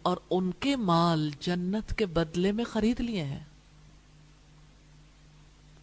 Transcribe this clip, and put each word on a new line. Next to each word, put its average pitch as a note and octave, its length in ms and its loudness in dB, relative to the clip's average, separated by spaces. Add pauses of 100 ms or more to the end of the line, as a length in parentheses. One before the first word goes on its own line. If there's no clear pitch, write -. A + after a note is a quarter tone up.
اور F3+ 140 0 (140)
ان F3+ 220 0
کے C#4 240 -2
مال E3+ 540 4 (100)
جنت F#3 580 -2
کے G#3+ 80 0
بدلے E3+ 460 0
میں A3+ 120 -2
خرید A3+ 360 0
لیے A3+ 240 -2
ہیں۔ C#3 200 -8 (2500)